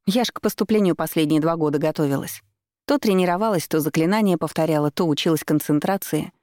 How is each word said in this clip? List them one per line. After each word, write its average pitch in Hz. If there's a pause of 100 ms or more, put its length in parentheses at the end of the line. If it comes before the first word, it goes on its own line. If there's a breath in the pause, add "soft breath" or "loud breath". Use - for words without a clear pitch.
Я 226
ж -
к -
поступлению 202
последние 156
два 165
года 151
готовилась. 147 (440)
То 285
тренировалась, 185
то 160
заклинания 170
повторяла, 156
то 180
училась 156
концентрации. 156 (120)